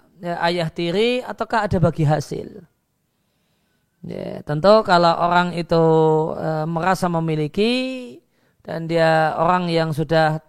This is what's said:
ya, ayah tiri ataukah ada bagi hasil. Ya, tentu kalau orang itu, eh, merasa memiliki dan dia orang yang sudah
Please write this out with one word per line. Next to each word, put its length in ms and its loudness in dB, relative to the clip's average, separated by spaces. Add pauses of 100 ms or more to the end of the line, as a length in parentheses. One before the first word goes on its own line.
(200)
ya, 160 -8 (160)
ayah 160 -4
tiri 560 -2
ataukah 400 -4
ada 160 -2
bagi 240 2
hasil. 560 -4 (1500)
Ya, 400 -12
tentu 400 4
kalau 320 4
orang 400 0
itu, 240 2 (560)
eh, 300 -4
merasa 420 -2
memiliki 640 -2 (880)
dan 240 -10
dia 480 2
orang 320 0
yang 240 0
sudah 480 0 (100)